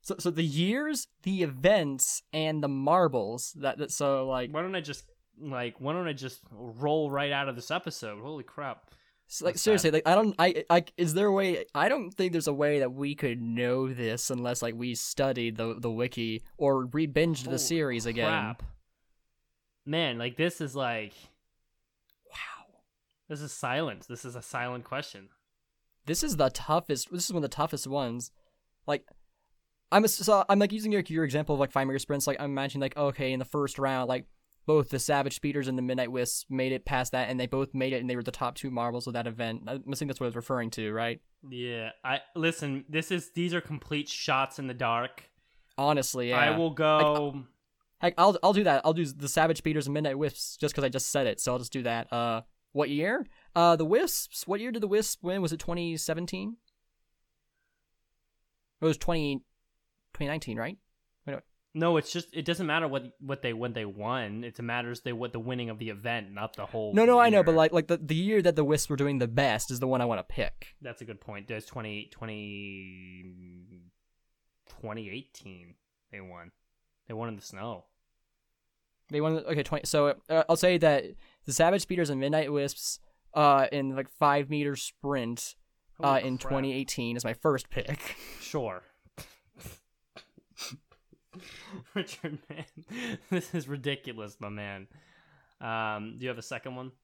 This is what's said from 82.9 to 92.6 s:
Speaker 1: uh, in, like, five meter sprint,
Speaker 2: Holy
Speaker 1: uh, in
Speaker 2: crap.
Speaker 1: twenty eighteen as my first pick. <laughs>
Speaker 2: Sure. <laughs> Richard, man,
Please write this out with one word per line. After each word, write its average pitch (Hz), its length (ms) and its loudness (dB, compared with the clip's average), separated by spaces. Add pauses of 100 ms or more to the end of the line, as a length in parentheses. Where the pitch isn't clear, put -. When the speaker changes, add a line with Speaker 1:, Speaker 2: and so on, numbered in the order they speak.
Speaker 1:
uh, 143 380 8
in, 135 240 -2
like, 135 140 -6
five 143 400 4
meter 147 260 0
sprint, 123 800 -4 (440)
Speaker 2:
Holy 143 100 2
Speaker 1:
uh, 135 160 6
in 127 120 -2
Speaker 2:
crap. - 140 -4
Speaker 1:
twenty 135 220 0
eighteen 127 420 -4
as 120 80 -6
my 113 100 -2
first 139 360 0
pick. - 520 -6
<laughs> - 40 -18 (160)
Speaker 2:
Sure. 107 420 -6 (340)
<laughs> - 60 -16 (2750)
Richard, 156 420 -6 (120)
man, 156 160 -12 (560)